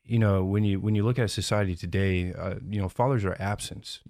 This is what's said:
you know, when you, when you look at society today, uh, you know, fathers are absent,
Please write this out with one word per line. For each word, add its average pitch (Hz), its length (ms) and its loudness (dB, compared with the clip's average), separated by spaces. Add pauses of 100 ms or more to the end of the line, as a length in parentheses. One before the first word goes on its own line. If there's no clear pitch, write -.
you 113 160 0
know, 98 240 4
when 98 200 2
you, 98 160 2
when 107 160 0
you 101 80 2
look 123 160 2
at 110 100 2
society 98 460 0
today, 90 580 0
uh, 92 220 -8 (120)
you 101 140 -2
know, 92 80 0
fathers 123 340 0
are 92 160 -2
absent, - 720 -6